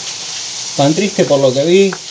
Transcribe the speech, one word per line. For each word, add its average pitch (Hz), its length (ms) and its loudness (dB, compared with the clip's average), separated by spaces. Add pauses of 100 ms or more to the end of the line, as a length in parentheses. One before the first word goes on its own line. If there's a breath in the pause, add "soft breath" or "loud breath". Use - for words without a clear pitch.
(760)
Pan 143 180 2
Triste, 190 300 0
por 139 160 2
lo 131 120 4
que 139 120 0
vi, 185 300 4 (160)